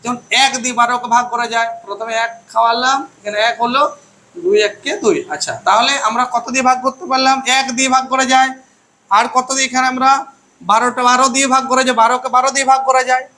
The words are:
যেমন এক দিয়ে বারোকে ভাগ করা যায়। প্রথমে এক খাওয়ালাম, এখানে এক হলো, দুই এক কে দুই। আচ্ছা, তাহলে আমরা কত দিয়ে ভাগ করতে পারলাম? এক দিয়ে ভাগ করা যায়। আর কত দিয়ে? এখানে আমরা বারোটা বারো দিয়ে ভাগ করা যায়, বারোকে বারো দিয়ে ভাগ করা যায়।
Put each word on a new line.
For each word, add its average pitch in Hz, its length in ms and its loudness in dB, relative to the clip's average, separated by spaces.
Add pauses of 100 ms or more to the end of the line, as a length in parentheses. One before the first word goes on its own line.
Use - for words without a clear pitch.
যেমন 240 180 -6 (240)
এক 269 80 2 (120)
দিয়ে 247 180 -4
বারোকে 240 260 0
ভাগ 233 260 2
করা 240 140 -2
যায়। 226 220 -2 (160)
প্রথমে 220 280 -10
এক 226 180 -4 (200)
খাওয়ালাম, 240 460 0 (200)
এখানে 208 200 -8 (120)
এক 233 140 -6
হলো, 247 180 0 (540)
দুই 190 220 0 (100)
এক - 60 -4 (100)
কে 277 80 -6 (120)
দুই। 185 140 2 (160)
আচ্ছা, 151 200 -8 (120)
তাহলে 240 340 2
আমরা 247 240 -2 (100)
কত 240 200 -2
দিয়ে 262 160 0
ভাগ 254 160 2
করতে 262 260 -6
পারলাম? 269 260 0 (220)
এক 262 80 -2 (100)
দিয়ে 262 120 0
ভাগ 262 200 2
করা 262 160 0
যায়। 262 240 2 (640)
আর 214 140 4 (100)
কত 254 200 0
দিয়ে? 262 140 0
এখানে 254 180 0
আমরা 254 240 2 (500)
বারোটা 233 420 0
বারো 247 260 4
দিয়ে 269 180 0
ভাগ 254 240 2
করা 262 120 2
যায়, 247 200 0
বারোকে 254 320 0
বারো 262 160 4
দিয়ে 269 140 -2
ভাগ 262 240 4
করা 262 140 4
যায়। 254 200 0 (140)